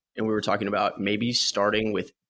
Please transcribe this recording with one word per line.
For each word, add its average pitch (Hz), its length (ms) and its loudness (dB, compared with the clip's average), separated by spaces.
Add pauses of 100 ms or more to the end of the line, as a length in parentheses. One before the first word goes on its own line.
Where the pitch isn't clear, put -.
(160)
and 110 100 -2
we 110 60 0
were 107 80 0
talking 101 280 0
about 101 320 0
maybe 107 320 0
starting 107 600 0
with 95 200 -4 (180)